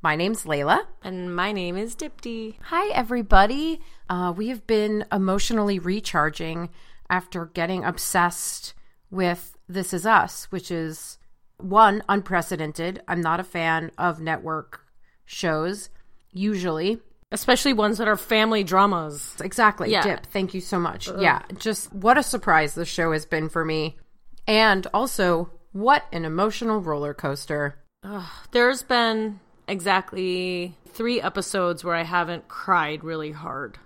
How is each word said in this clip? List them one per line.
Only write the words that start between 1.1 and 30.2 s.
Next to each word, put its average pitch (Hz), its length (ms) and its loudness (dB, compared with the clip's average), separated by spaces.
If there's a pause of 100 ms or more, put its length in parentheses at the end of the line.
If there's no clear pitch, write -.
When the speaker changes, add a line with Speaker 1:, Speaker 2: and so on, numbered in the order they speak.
Speaker 2:
my 185 160 0
name 180 260 -4
is 226 180 -8
Dipti. 226 680 -10
Speaker 1:
Hi, 370 320 -2
everybody. 240 840 4 (300)
Uh, 180 260 -2
we 214 120 -6
have 240 180 -8
been 214 460 2
emotionally 196 680 2
recharging 170 920 -2 (420)
after 180 340 -2
getting 175 380 -2
obsessed - 920 -2 (380)
with 175 440 -2 (140)
This 185 240 -6
Is 180 140 -2
Us, 190 380 4
which 185 260 -8
is, 160 480 -8 (380)
one, 202 520 6
unprecedented. 175 1000 -2
I'm 175 140 0
not 165 180 2
a 185 40 -6
fan 165 560 -2
of 170 200 0
network 160 640 -6 (420)
shows, 170 640 -4 (420)
usually. 185 680 -2 (320)
Speaker 2:
Especially 262 420 4
ones 208 240 2
that 220 100 0
are 214 80 4
family 220 480 2
dramas. 175 800 2
Speaker 1:
Exactly. 196 480 2
Speaker 2:
Yeah. 196 120 4
Speaker 1:
Dip, - 240 -2
thank 190 260 -4
you 185 80 -6
so 180 180 -2
much. - 300 -4
Speaker 2:
Ugh. 185 100 -8
Speaker 1:
Yeah, 170 220 6 (160)
just - 340 -4
what 226 280 6
a 277 40 2
surprise 160 520 2
this 165 120 -4
show 165 260 0
has 156 120 -2
been 156 240 -2
for 165 160 -2
me. 156 320 -2 (500)
And 214 460 4
also, 190 560 2 (220)
what 254 420 4
an 165 100 -4
emotional 208 580 0
roller 147 340 -4
coaster. 143 640 -4 (240)
Speaker 2:
Ugh, 190 260 -10 (220)
there's 247 320 2
been 220 560 0 (280)
exactly 185 1120 -2 (120)